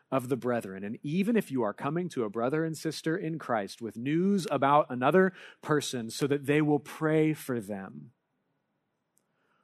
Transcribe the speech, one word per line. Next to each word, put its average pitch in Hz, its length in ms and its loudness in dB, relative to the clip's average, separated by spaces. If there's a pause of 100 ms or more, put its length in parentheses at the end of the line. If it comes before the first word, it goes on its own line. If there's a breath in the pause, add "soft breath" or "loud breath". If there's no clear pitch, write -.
of 127 200 -2
the 131 80 2
brethren. 104 460 -4
And 107 200 -8
even 165 320 0
if 117 160 0
you 127 100 0
are 104 120 0
coming 160 360 -4
to 123 140 -4
a 107 60 -4
brother 131 360 -2
and 160 100 -4
sister 160 400 -4
in 160 220 -6
Christ 110 440 -4
with 110 160 -8
news 165 520 0
about 143 400 4
another 156 440 4 (280 loud breath)
person 127 480 -2
so 147 160 -2
that 139 220 0
they 147 140 4
will 147 180 4
pray 156 540 2
for 131 260 -4
them, 98 520 -10 (1500)